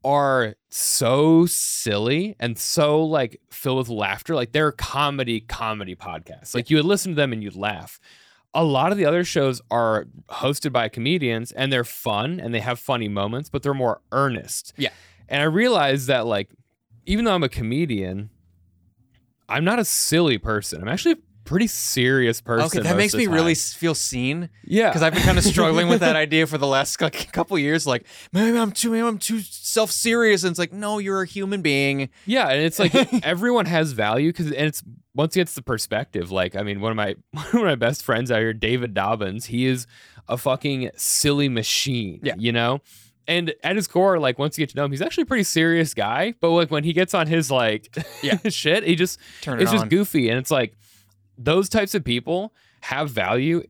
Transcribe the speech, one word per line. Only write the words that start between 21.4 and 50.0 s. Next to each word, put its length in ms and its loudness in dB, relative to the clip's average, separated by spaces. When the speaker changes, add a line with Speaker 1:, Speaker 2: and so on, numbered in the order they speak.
Speaker 1:
pretty 240 0
serious 760 0
person 240 0
Speaker 2:
Okay, 140 -2
that 160 0
Speaker 1:
most 20 2
Speaker 2:
makes 160 2
Speaker 1:
of 60 0
the 80 2
Speaker 2:
me 60 0
really 200 4
Speaker 1:
time. 60 0
Speaker 2:
s-, 140 -6
feel 200 -2
seen. 560 -4
Speaker 1:
Yeah. 280 2
Speaker 2:
'Cause 120 2
I've 100 4
been 80 2
kinda 220 4
struggling 440 4
with 120 6
Speaker 1:
<laughs> 80 4
Speaker 2:
that 80 4
idea 320 2
for 100 -4
the 80 0
last, 340 0
like, 320 -4
couple 280 -2
years. 260 0
Like, 200 0
"Maybe 240 2
I'm 140 0
too, 180 -2
maybe 160 0
I'm 140 -2
too 220 -4
self-serious." 1000 0
And 80 0
it's 80 -6
like, 140 -2
"No, 240 -4
you're 240 -2
a 60 -4
human 340 -6
being." 480 0
Speaker 1:
Yeah, 240 2
and 140 2
it's 160 0
like, 160 2
Speaker 2:
<laughs> 280 2
Speaker 1:
everyone 440 0
has 240 0
value 420 0
'cause, 140 -4
and 80 -4
it's, 140 -4
once 220 0
again, 80 2
it's 100 -6
the 80 -12
perspective. 720 -4
Like, 240 -2
I 80 -4
mean, 180 -6
one 100 -2
of 60 -4
my, 260 -2
<laughs> 80 -20
one 300 -2
of 20 0
my 120 2
best 280 -2
friends 280 -2
out 80 2
here, 140 0
David 420 -2
Dobbins, 500 -2
he 220 -2
is 180 -2
a 100 -4
fucking 580 -2
silly 540 0
machine, 760 -2
Speaker 2:
Yeah. 160 -2
Speaker 1:
you 120 0
know? 300 0
And 260 -2
at 120 0
his 120 0
core, 320 4
like, 180 0
once 200 -2
you 60 0
get 80 -4
to 60 -14
know 80 0
him, 60 -2
he's 100 -4
actually 220 -2
a 20 2
pretty 200 0
serious 500 2
guy. 460 -2
But, 100 4
like, 180 4
when 140 -2
he 100 0
gets 220 2
on 120 2
his, 220 0
like, 460 0
<laughs> 120 -12
Speaker 2:
Yeah. 140 2
Speaker 1:
shit, 340 2
he 120 4
just, 240 -2
Speaker 2:
Turn 180 -4
it 40 6
Speaker 1:
it's 80 4
just 120 4
Speaker 2:
on. 60 -4
Speaker 1:
goofy. 400 2